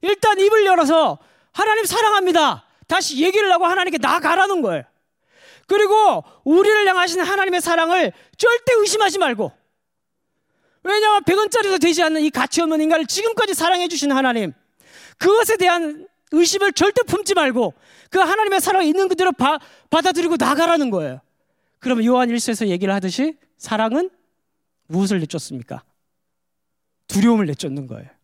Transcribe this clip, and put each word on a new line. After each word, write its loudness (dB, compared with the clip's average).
일단 0
입을 4
열어서 2
"하나님 0
사랑합니다." 0
다시 -4
얘기를 2
하고 2
하나님께 -2
나아가라는 0
거예요. -4
그리고 2
우리를 4
향하신 0
하나님의 -2
사랑을 0
절대 2
의심하지 0
말고, -4
왜냐하면 2
백 2
원짜리도 0
되지 0
않는 0
이 0
가치 -2
없는 0
인간을 0
지금까지 -2
사랑해 0
주신 -4
하나님, -2
그것에 2
대한 -2
의심을 2
절대 0
품지 -4
말고 0
그 -2
하나님의 2
사랑을 0
있는 0
그대로 0
바-, -2
받아들이고 0
나가라는 0
거예요. -6
그러면 -2
요한 2
일 -2
서에서 -4
얘기를 -2
하듯이 -4
사랑은 -2
무엇을 -2
내쫓습니까? -10
두려움을 2
내쫓는 -8
거예요. -16